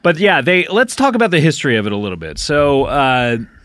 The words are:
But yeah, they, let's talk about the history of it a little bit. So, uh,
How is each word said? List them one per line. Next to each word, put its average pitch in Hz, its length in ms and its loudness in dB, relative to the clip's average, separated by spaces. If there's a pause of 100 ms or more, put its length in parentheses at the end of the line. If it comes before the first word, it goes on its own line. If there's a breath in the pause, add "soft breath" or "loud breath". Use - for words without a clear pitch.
But 175 160 2
yeah, 180 220 2
they, 175 260 2
let's 226 300 -2
talk 269 180 0
about 226 160 0
the 170 100 2
history 143 360 0
of 104 100 0
it 104 60 -4
a 101 40 -4
little 101 220 -6
bit. 80 220 -12
So, 147 460 0
uh, 127 520 0 (260)